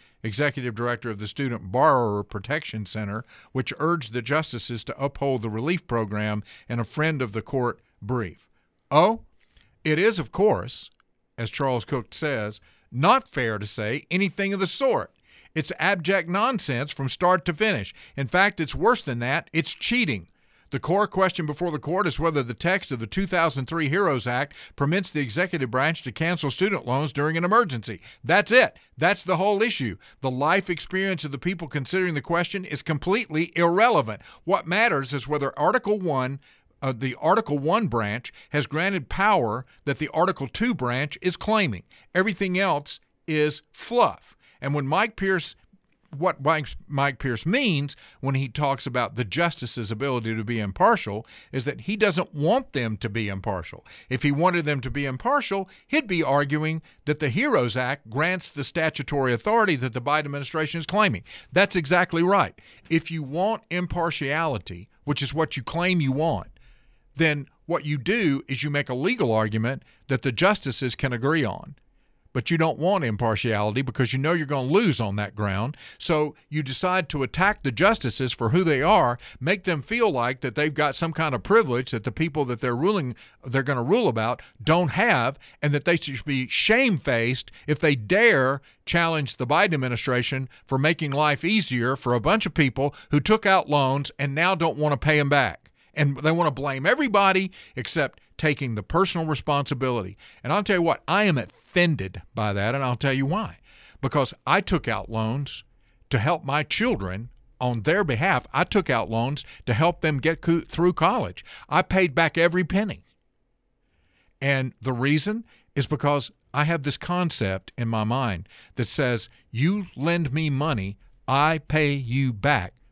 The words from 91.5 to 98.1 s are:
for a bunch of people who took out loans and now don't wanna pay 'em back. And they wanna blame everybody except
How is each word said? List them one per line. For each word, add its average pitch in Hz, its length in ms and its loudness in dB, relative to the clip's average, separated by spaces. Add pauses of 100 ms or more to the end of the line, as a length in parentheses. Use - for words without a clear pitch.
for 120 160 0
a 120 80 2
bunch 190 240 2
of 160 80 -4
people 143 420 0 (140)
who 147 100 4
took 214 260 2
out 190 240 4
loans 139 480 2
and 139 160 -2
now 175 220 2
don't 156 220 0
wanna 147 180 2
pay 151 240 4
'em 143 80 2
back. 135 420 2 (240)
And 143 260 2
they 151 120 2
wanna 165 180 2
blame 135 360 -4
everybody 196 640 4 (240)
except - 460 -4 (160)